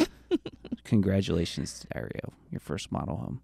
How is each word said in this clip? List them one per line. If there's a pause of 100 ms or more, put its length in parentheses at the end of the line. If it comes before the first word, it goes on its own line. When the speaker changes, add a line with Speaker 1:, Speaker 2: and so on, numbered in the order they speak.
(300)
Speaker 1:
<laughs>
Speaker 2:
Congratulations,
Dario. (180)
Your
first
model
home.